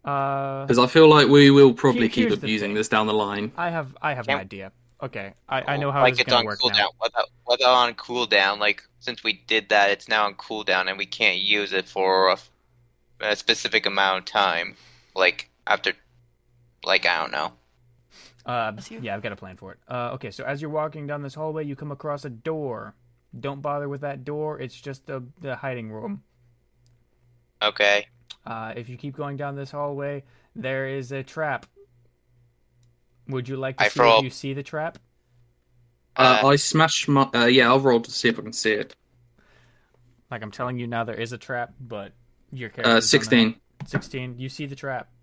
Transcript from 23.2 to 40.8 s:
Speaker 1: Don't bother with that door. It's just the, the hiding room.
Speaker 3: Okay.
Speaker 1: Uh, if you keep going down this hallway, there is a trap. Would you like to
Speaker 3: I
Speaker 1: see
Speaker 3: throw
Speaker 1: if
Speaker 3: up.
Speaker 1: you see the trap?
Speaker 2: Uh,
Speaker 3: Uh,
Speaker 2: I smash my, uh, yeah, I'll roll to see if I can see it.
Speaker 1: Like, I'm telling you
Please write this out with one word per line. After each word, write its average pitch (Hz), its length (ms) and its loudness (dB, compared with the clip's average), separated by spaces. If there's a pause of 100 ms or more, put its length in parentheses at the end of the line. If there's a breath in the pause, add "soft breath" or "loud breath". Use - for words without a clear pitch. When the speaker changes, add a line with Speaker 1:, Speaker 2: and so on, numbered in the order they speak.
Speaker 1:
Don't 139 240 -10
bother 143 280 -6
with 139 120 -8
that 139 240 -8
door. 151 340 -8
It's 131 200 -12
just 139 260 -14
the, 135 180 -10 (180)
the 131 140 -8
hiding 123 360 -10
room. 202 320 -10 (1400)
Speaker 3:
Okay. 104 440 2 (400)
Speaker 1:
Uh, 110 300 -10
if 117 140 -12
you 123 80 -14
keep 139 180 -12
going 143 220 -10
down 143 180 -8
this 139 160 -12
hallway, 143 520 -8 (320)
there 135 320 -6
is 135 240 -8
a 135 120 -8
trap. 147 420 -6 (1600)
Would 127 180 -6
you 135 80 -8
like 131 220 -8
to 104 80 4
Speaker 3:
I - 20 2
Speaker 1:
see - 60 0
Speaker 3:
throw 120 160 6
Speaker 1:
if 113 80 8
Speaker 3:
up. 113 80 4
Speaker 1:
you 123 40 -8
see 135 240 -10
the 139 100 -8
trap? 156 340 -8 (1200)
Speaker 2:
Uh, 127 260 6
Speaker 3:
Uh, 135 60 4
Speaker 2:
I 143 80 6
smash 156 500 0
my, 139 260 2
uh, 120 120 2
yeah, 123 240 6
I'll 131 100 6
roll 123 220 4
to - 100 -14
see - 160 -2
if 113 100 0
I 107 40 -12
can 107 100 -14
see 110 220 -2
it. - 200 -6 (1400)
Speaker 1:
Like, 117 120 -12
I'm 104 100 -12
telling 123 260 -6
you 120 100 -6